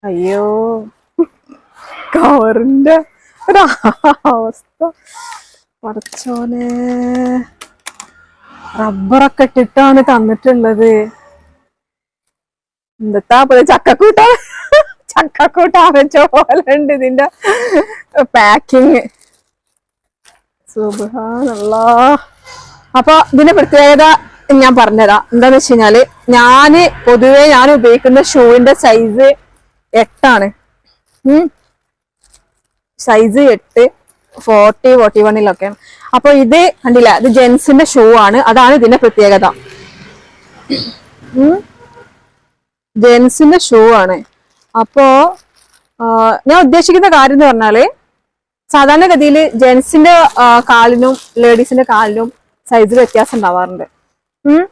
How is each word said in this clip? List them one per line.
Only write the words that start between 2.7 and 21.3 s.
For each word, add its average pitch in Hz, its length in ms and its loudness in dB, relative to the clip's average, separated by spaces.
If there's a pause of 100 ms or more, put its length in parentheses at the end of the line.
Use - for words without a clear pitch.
ഒരവസ്ഥ. 294 1400 -4 (960)
പടച്ചോനെ, 240 840 -12 (2000)
റബ്ബറൊക്കെ 220 600 -2
ഇട്ടിട്ടാണ് 269 600 0
തന്നിട്ടുള്ളത്. 226 1120 -2 (1900)
എന്താ 214 440 -2
പോലെ 254 180 0
ചക്കക്കൂട്ട, - 580 0 (880)
ചക്കക്കൂട്ട 339 680 -4
അരച്ച 302 400 0
പോലെ 294 580 0
ഉണ്ട് 294 180 -4
ഇതിന്റെ 262 380 -4 (920)
പാക്കിങ്. 285 800 0 (1700)
സുബ്ഹാനല്ലാ. 226 1400 -4 (800)